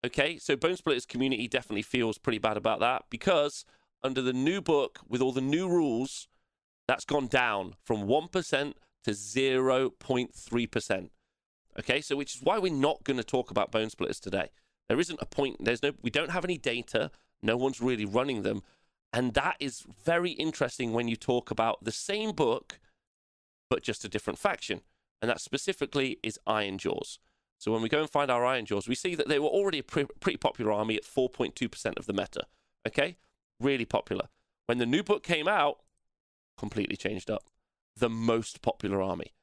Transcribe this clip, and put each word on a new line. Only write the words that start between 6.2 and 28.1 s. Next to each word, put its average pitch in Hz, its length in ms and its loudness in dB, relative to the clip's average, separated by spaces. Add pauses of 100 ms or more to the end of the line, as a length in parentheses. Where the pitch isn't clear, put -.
that's 127 160 0
gone 139 240 0
down 104 560 2
from 107 240 0
one 151 180 4
percent 147 520 -2 (260)
to 107 100 0
zero 131 760 2
point - 440 -2
three 117 320 -2
percent. 98 460 -2 (680)
Okay, 131 220 0
so 143 160 -2
which 139 180 -6
is 127 80 -16
why 185 160 4
we're 185 140 2
not 143 320 2
gonna 127 180 0
talk - 300 -2
about 101 180 0
Bone 110 200 0
Splitters - 280 -4
today. - 320 -4 (380)
There 117 100 4
isn't 170 240 -2
a 110 40 -8
point, - 380 -2
there's 117 200 0
no, 143 80 2 (100)
we 117 80 -2
don't 156 220 -2
have 175 120 -2
any 180 140 -2
data, 117 540 -4 (300)
no 110 140 2
one's 131 240 0
really 120 240 0
running 117 380 0
them, 101 220 -2 (480)
and 120 220 0
that 143 260 0
is 139 240 -8 (200)
very 170 280 2
interesting 131 600 -2
when 117 140 0
you 113 80 0
talk 123 380 -2
about 113 320 0
the 113 80 -4
same 214 400 -4
book, 131 480 0 (880)
but - 160 0
just - 200 -6
a 107 40 -8
different - 320 -4
faction, 165 400 -2 (420)
and 113 80 0
that - 100 -2
specifically - 840 -2
is - 200 -6
Ironjawz. 101 720 -2 (380)
So - 140 -4
when 110 120 0
we 113 60 0
go 151 120 4
and 156 100 -2